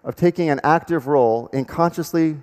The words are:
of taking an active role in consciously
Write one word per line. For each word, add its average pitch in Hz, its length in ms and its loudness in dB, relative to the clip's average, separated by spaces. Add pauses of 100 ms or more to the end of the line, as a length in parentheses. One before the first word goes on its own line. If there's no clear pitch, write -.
of - 140 -10
taking 170 320 2
an 143 160 0
active 156 440 0
role 117 440 2
in 131 140 -2
consciously 165 760 -2